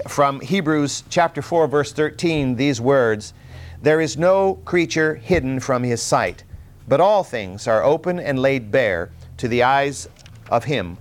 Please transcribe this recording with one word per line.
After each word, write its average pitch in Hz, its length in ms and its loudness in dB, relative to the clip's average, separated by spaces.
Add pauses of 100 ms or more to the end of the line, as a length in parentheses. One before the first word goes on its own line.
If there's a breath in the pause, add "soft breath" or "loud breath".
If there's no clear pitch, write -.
from 139 320 0
Hebrews 151 720 -2
chapter 165 320 0
four, 165 240 2
verse 139 240 0
thirteen, 151 640 -2
these 131 260 0
words, 117 520 2 (480 loud breath)
"There 156 180 4
is 147 180 -4
no 190 380 2 (100)
creature 160 500 0
hidden 131 440 -2
from 123 240 -2
his 120 180 -2
sight, 107 420 -2 (440 loud breath)
but 139 140 4
all 196 220 4
things 98 440 -8
are 143 160 4
open 165 360 0
and 135 200 -2
laid 127 320 0
bare 98 400 0 (260 loud breath)
to 127 120 -4
the 120 120 2
eyes 139 460 0 (420)
of 117 140 2
him 95 380 -4